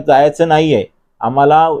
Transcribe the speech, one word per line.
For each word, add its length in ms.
जायचं 400
नाहीये. 380
आम्हाला 500